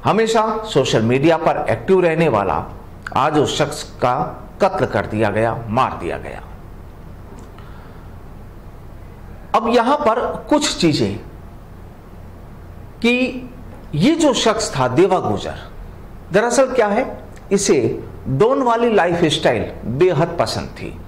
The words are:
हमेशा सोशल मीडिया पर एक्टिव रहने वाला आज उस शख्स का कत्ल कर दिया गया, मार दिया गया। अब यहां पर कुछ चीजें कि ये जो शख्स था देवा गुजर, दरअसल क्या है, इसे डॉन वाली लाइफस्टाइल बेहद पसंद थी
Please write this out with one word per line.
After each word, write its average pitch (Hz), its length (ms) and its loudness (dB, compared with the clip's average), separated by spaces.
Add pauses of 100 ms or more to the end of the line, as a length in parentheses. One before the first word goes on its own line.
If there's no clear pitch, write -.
हमेशा 220 600 2 (100)
सोशल 131 280 4
मीडिया 139 360 4
पर 165 320 2
एक्टिव 180 320 4
रहने 165 280 4
वाला 98 360 2 (500)
आज 147 220 4
उस 131 200 2
शख्स - 260 -2
का - 600 -2 (180)
कत्ल 185 240 2
कर 104 200 0
दिया 107 240 0
गया, 113 280 2 (100)
मार 110 340 2
दिया 78 160 -4
गया। 64 240 -10 (3250)
अब 226 120 2
यहां 240 280 4
पर 233 540 0
कुछ - 320 2
चीजें 113 360 2 (1800)
कि 247 480 0 (460)
ये 240 200 4
जो 302 180 4
शख्स 208 460 0
था 127 80 2
देवा 175 320 4
गुजर, 85 360 -4 (760)
दरअसल 233 320 4
क्या 247 220 2
है, 226 300 0 (340)
इसे 175 520 2 (240)
डॉन 220 340 4
वाली 240 320 4
लाइफस्टाइल 165 760 2 (140)
बेहद 170 540 2
पसंद 110 280 0
थी - 400 -12